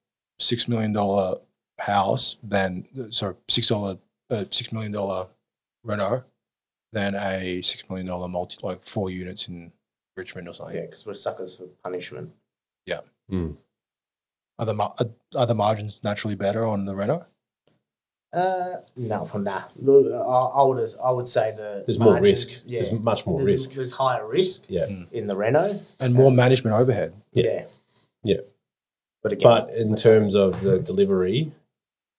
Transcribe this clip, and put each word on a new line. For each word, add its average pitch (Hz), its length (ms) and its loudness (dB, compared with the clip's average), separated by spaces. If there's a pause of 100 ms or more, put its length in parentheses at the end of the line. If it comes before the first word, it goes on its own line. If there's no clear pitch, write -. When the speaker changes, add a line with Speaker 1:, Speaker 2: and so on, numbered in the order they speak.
(400)
Speaker 1:
six - 280 0
million 110 240 -2
dollar 101 460 0 (400)
house 101 640 0
than, 95 460 -2 (120)
uh, 110 120 -10
sorry, 101 240 -4 (120)
six - 200 2
dollar, 101 320 -2 (320)
uh, 104 180 -4
six - 240 -4
million 110 180 -6
dollar 98 360 -4 (560)
reno 107 400 -4 (680)
than 101 240 -2
a 95 460 -4
six - 280 -6
million 92 180 -8
dollar 90 200 -6
multi, 90 360 -6
like, 87 180 -8
four 98 300 -6
units 90 360 -10
in 87 240 -16 (460)
Richmond 92 300 -14
or 85 60 -14
something? - 220 -12
Speaker 2:
Yeah, 82 120 -8
'cause - 180 -18
we're 104 80 -10
suckers 92 420 -8
for 92 100 -20 (180)
punishment. - 480 -10 (560)
Speaker 1:
Yeah. 85 140 -6 (300)
Speaker 3:
Mm. 85 240 -4 (1000)
Speaker 1:
Are 110 80 -4
the 107 80 -2
mar-, 104 260 -2
are, 117 100 -2 (260)
are 131 100 2
the 117 100 0
margins 107 480 -2
naturally 104 320 -4
better 101 300 -2
on 101 200 -2
the 98 100 -6
reno? 113 300 -2 (1080)
Speaker 2:
Uh, 180 440 -2 (180)
no, 107 400 -4
nah. 98 280 -4 (180)
Look, 135 300 8
I, 127 500 2
I - 20 8
would, 120 300 2 (100)
I 127 80 2
would 123 160 -2
say 110 240 0
the 104 340 -10
Speaker 3:
There's 110 140 0
more 110 140 8
Speaker 2:
margins, 95 320 4
Speaker 3:
risk. - 200 -10
Speaker 2:
yeah. 117 160 -6
Speaker 3:
There's 107 180 -2
much 107 280 -2
more 90 160 0
Speaker 2:
There's, 131 240 0
Speaker 3:
risk. - 60 -18
Speaker 2:
there's 131 200 -6
higher 123 320 0
risk 170 440 -2
Speaker 3:
Yeah. 90 160 -2
Speaker 1:
Mm. 92 260 -10
Speaker 2:
in 107 160 -6
the 101 80 -2
reno. 151 440 2 (200)
Speaker 1:
And 127 140 2
more 135 160 8
Speaker 2:
Um, 131 80 4
Speaker 1:
management 123 400 4
overhead. 98 360 0 (200)
Speaker 3:
Yeah. 107 100 2
Speaker 2:
Yeah. 98 220 -2 (580)
Speaker 3:
Yeah. - 180 0 (840)
Speaker 2:
But 107 100 0
again, - 100 0
Speaker 3:
But 117 300 6
in 113 180 -2
Speaker 2:
that's 107 120 0
Speaker 3:
terms 107 320 8
Speaker 2:
always 95 200 4
Speaker 3:
of 90 80 -6
the 95 160 4
delivery 98 720 0 (680)